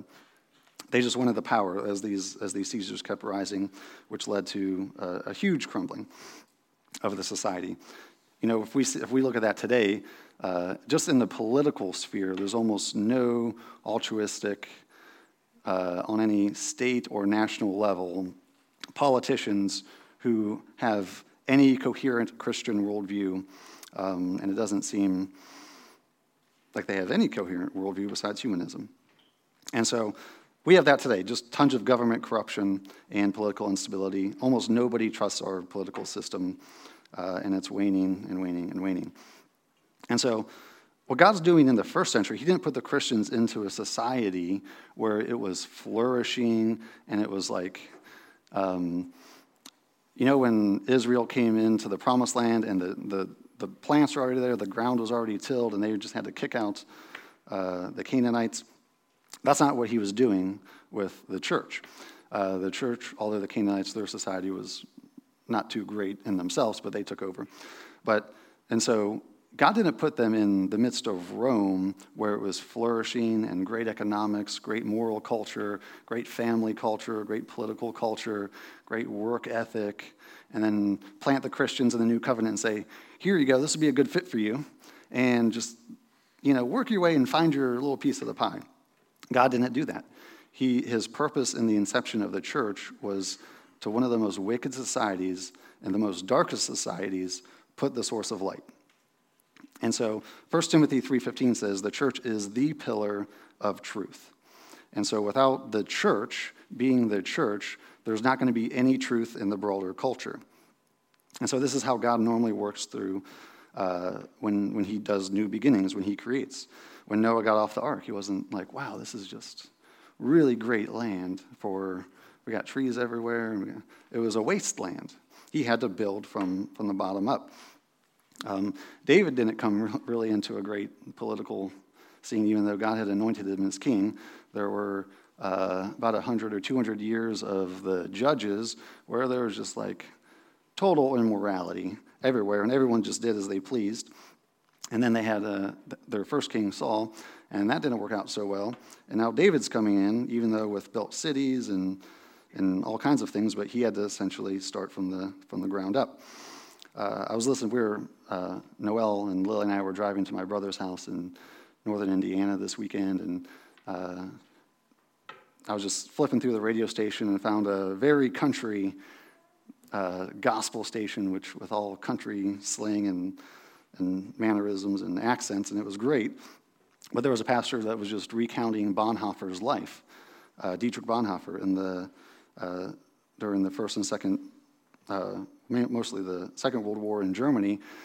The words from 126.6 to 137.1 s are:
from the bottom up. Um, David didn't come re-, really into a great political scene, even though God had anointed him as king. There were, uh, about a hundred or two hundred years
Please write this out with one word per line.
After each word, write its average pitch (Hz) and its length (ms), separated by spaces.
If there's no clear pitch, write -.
from 107 120
the 98 80
bottom 98 340
up. - 220
Um, 101 260
David 160 300
didn't 117 220
come 107 260
re-, 107 240
really 113 240
into 107 260
a 104 60
great 101 540
political 107 540
scene, 107 240
even 107 180
though 104 140
God 110 180
had 110 120
anointed 104 380
him 98 220
as 95 80
king. 107 400
There 101 160
were, 101 380
uh, 92 600
about 113 160
a 98 80
hundred 110 320
or 98 60
two 131 140
hundred 110 280
years 113 400